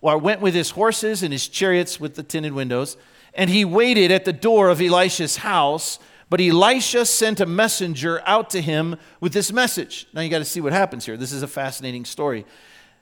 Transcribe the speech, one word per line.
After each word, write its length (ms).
or 180
went 220
with 140
his 160
horses 520
and 100
his 140
chariots 540
with 160
the 80
tinted 300
windows, 420
and 140
he 160
waited 460
at 160
the 60
door 360
of 120
Elisha's 580
house, 600
but 100
Elisha 680
sent 340
a 60
messenger 800
out 240
to 100
him 360
with 120
this 180
message. 600
Now 80
you 80
gotta 160
see 160
what 120
happens 340
here. 100
This 160
is 100
a 60
fascinating 560
story. 400